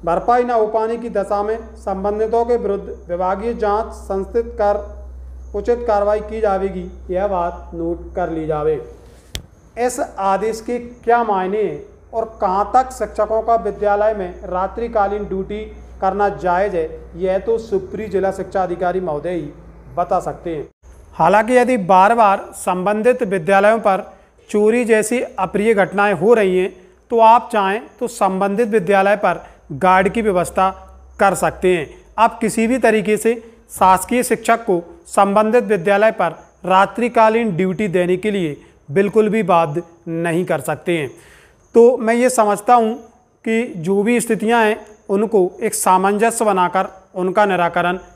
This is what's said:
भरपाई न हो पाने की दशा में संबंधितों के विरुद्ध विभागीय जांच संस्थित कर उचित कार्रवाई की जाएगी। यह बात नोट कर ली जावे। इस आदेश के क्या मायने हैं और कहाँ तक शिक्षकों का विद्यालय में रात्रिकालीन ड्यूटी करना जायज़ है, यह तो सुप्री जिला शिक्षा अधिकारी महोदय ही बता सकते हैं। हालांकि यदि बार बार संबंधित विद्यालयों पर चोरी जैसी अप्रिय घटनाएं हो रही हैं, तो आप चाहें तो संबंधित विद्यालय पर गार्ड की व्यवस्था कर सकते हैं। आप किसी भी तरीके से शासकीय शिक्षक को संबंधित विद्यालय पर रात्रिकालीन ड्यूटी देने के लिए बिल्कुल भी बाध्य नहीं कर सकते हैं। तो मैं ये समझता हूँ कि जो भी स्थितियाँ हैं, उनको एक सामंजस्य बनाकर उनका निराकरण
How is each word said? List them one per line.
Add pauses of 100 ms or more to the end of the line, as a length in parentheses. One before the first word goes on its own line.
भरपाई
न
हो
पाने
की
दशा
में (200)
संबंधितों
के
विरुद्ध (220)
विभागीय
जांच
संस्थित
कर (800)
उचित
कार्रवाई
की
जाएगी। (200)
यह
बात
नोट
कर
ली
जावे। (960)
इस
आदेश
के
क्या
मायने
हैं (300)
और (160)
कहाँ
तक
शिक्षकों
का
विद्यालय
में
रात्रिकालीन
ड्यूटी (420)
करना
जायज़
है, (260)
यह
तो
सुप्री
जिला
शिक्षा
अधिकारी
महोदय
ही (460)
बता
सकते
हैं। (460)
हालांकि
यदि
बार
बार
संबंधित
विद्यालयों
पर (460)
चोरी
जैसी
अप्रिय
घटनाएं
हो
रही
हैं, (380)
तो
आप
चाहें (180)
तो
संबंधित
विद्यालय
पर (300)
गार्ड
की
व्यवस्था (500)
कर
सकते
हैं। (300)
आप
किसी
भी
तरीके
से (380)
शासकीय
शिक्षक
को (260)
संबंधित
विद्यालय
पर (340)
रात्रिकालीन
ड्यूटी
देने
के
लिए (320)
बिल्कुल
भी
बाध्य (240)
नहीं
कर
सकते
हैं। (680)
तो
मैं
ये
समझता
हूँ (500)
कि (140)
जो
भी
स्थितियाँ
हैं, (300)
उनको (100)
एक
सामंजस्य
बनाकर (280)
उनका
निराकरण (180)